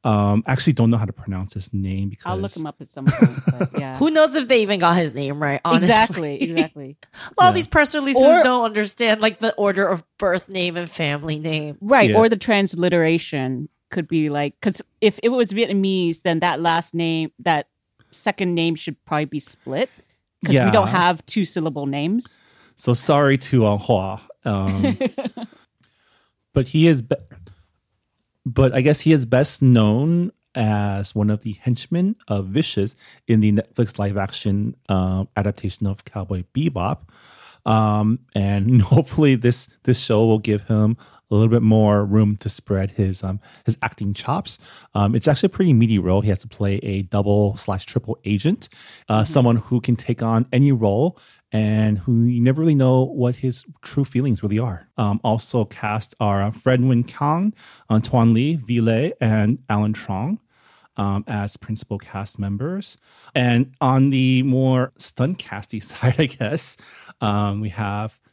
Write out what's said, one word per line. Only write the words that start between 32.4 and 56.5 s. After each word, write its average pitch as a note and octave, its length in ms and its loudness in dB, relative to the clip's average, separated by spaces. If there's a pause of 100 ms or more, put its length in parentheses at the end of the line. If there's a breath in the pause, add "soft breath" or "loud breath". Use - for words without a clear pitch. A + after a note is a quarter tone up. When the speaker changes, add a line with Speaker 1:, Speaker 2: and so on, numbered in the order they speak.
Speaker 1:
Vicious G#2 500 -2 (320 soft breath)
in A2+ 120 4
the G#2+ 120 4
Netflix - 460 -2
live-action, G2+ 800 -4 (120)
uh, F#2+ 360 0 (120)
adaptation G2+ 500 -4
of G2 180 -6
Cowboy F#2 400 -8 (100)
Bebop. C3 460 -4 (640 loud breath)
Um, G#2+ 540 2 (140)
and G2+ 480 2
<laughs> - 140 2
hopefully D3 400 4
this, A#2+ 320 0 (160)
this B2 160 2
show A2+ 240 2
will A2 140 4
give G#2 240 -2
him A2 340 0 (340 soft breath)
a G#2+ 40 0
little A2 160 4
bit A#2 120 2
more G#2+ 420 4
room G#2 340 2
to - 100 -10
spread G2 440 -4
his, F#2+ 300 -2
um, F#2+ 160 -6 (280 soft breath)
his A#2 160 -2
acting G2+ 320 -6
chops. - 440 -6 (360 loud breath)
Um, G#2 200 2
it's A#2 140 2
actually D3+ 200 2
a - 20 2
pretty F3+ 240 2
meaty A2 240 4
role. F#2 240 2
He G#2 80 0
has F2+ 100 0
to - 80 -18
play G2 300 -2
a G2 240 -4
double G2+ 540 0
slash - 280 -6
triple - 400 -6
agent, G#2 440 -2 (400 loud breath)
uh, A2 120 4
Speaker 2:
Mm-hmm. G#2+ 120 0
Speaker 1:
someone A#2+ 240 4
who A#2 240 -2
can B2 140 0
take - 280 -4
on A2+ 300 0
any C#3 200 4
role A2+ 460 0 (340 soft breath)
and G#2+ 460 0
who A#2 240 0
you A#2+ 180 0
never C3 220 2
really D#3 140 2
know C3 260 4
what B2+ 340 -2
his B2+ 280 -6 (180)
true C#3 220 -4
feelings B2+ 380 -2
really G#2 160 -2
are. A2 380 -6
Um, G#2 280 0
also A2+ 420 -2
cast - 540 -8
are, G2+ 220 0
uh, G#2 100 -2